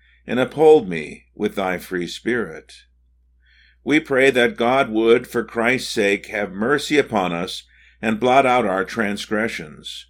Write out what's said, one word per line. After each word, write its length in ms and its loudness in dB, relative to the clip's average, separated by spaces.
and 140 -2
uphold 480 4
me 440 -10
with 220 -4
thy 240 -4
free 300 -6
spirit." 800 -8
We 160 2
pray 300 4
that 260 2
God 340 0
would, 380 2
for 160 -4
Christ's 480 -2
sake, 340 0
have 240 -6
mercy 480 -2
upon 340 0
us 300 -8
and 180 -2
blot 240 4
out 220 2
our 180 -2
transgressions. 1300 -6